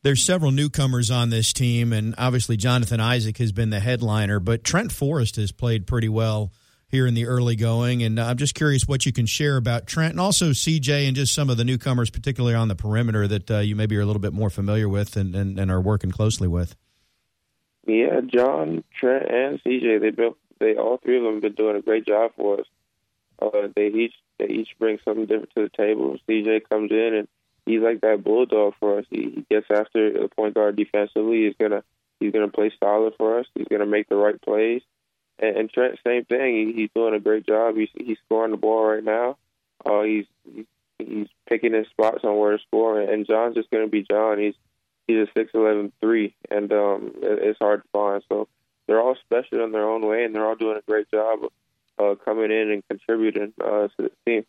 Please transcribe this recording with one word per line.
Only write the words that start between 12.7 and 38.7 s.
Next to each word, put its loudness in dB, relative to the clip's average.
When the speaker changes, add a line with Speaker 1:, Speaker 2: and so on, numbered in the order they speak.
Speaker 1:
perimeter, 0
that, -4
uh, 2
you 0
maybe 0
are 2
a 2
little 0
bit -2
more 0
familiar 0
with -2
and, -2
and, -2
and 0
are 2
working 0
closely 0
with. -2
Speaker 2:
Yeah, 2
John, 0
Trent, 0
and -2
C 0
J, 2
they 2
built, -2
they, 2
all 0
three 0
of 0
them 0
have -4
been -2
doing 0
a -4
great 0
job 2
for 0
us. -8
Uh, 0
they 2
each, -2
they -2
each -4
bring 0
something -2
different -4
to 0
the -6
table. 0
C 0
J 2
comes -2
in 2
and -2
he's 2
like 2
that 2
bulldog 2
for 0
us. -12
He, -6
he -8
gets 2
after 2
the -2
point -2
guard 2
defensively. 0
He's 0
gonna, 0
he's -2
gonna 2
play 0
solid 2
for 0
us. -8
He's -8
gonna 0
make 0
the 0
right 2
plays. 0
And, 0
and -2
Trent, 0
same 0
thing. 0
He, 0
he's -2
doing 2
a 0
great 0
job. 2
He's, -2
he's -8
scoring 0
the -2
ball 2